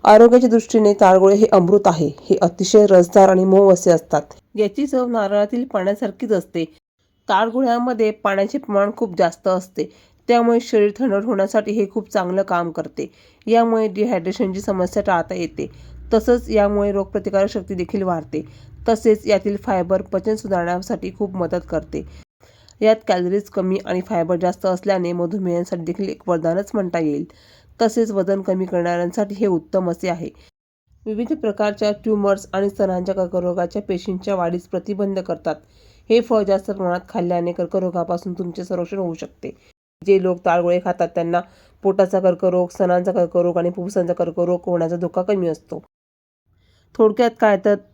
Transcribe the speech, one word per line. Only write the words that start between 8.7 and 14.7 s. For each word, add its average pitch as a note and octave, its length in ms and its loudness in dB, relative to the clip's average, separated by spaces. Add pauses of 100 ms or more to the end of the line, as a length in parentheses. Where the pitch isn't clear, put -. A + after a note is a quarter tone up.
खूप F#3 220 -6
जास्त F3 300 -2
असते, F#3 400 -4 (400)
त्यामुळे A#3 320 4
शरीर G#3+ 380 2
थंड A#3+ 160 0
होण्यासाठी G#3 580 -2
हे G#3+ 180 0
खूप G#3 200 -8
चांगलं F#3 320 -2
काम F3 280 -2
करते. D#3 400 -10 (360)
यामुळे A3+ 420 2
डिहायड्रेशनची F#3+ 720 -4
समस्या F#3+ 420 -2